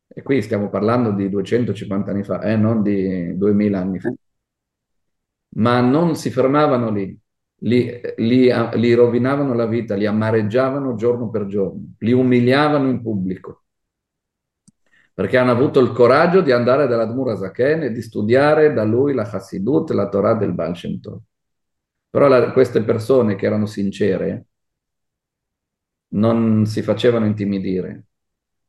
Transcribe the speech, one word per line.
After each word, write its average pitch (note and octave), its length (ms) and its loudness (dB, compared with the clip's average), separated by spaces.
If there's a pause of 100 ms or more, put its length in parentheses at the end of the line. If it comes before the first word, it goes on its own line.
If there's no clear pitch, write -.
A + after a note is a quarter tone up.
E - 140 -18
qui C#3 200 0
stiamo G#2 280 -4
parlando A2 420 0
di G2 180 -2
duecentocinquanta G2 840 -4
anni G2+ 120 -4
fa, F#2+ 180 -6
eh, G#2+ 140 -2
non A2 260 2
di F#2+ 540 -2
duemila G2+ 440 0
anni F#2 200 -4
fa. B2 140 -6 (1400)
Ma A#2+ 260 2
non D3+ 340 2
si - 140 -6
fermavano C3 600 0
lì. G2 280 -6 (400)
Li, - 420 -2 (160)
li, B2 340 4 (240)
li A#2 180 2
rovinavano B2 600 2
la A#2 120 0
vita, A2 300 -4
li G#2 100 -2
amareggiavano A2 880 0
giorno A#2 340 -2
per G#2 180 -6
giorno, G2 520 -6
li A2 120 0
umiliavano B2+ 800 2
in A#2+ 120 -4
pubblico, F#2 600 -8 (1500)
perché F#2+ 240 0
hanno B2+ 140 4
avuto C#3 280 2
il B2 120 4
coraggio E3 500 4
di C#3+ 100 2
andare B2 360 2
dall'Admur A#2 440 -2
Hazaken B2 520 -2
e A#2+ 80 -4
di G#2+ 100 -8
studiare C#3+ 720 2
da A2+ 100 0
lui B2 300 2
la A#2+ 100 -2
Hassidut, G#2 680 -4
la G2+ 180 -2
Torah G2+ 260 2
del G2+ 180 -2
Baal E2+ 220 -4
Shem F2 240 -10
Tov. - 220 -16 (880)
Però C3+ 180 4
la, B2 240 4
queste B2+ 320 2
persone A2 520 0
che - 100 -4
erano G#2+ 200 0
sincere G2 840 -4 (1700)
non A2 500 2
si G#2+ 160 -4
facevano A2 440 0
intimidire. G2 800 -4 (640)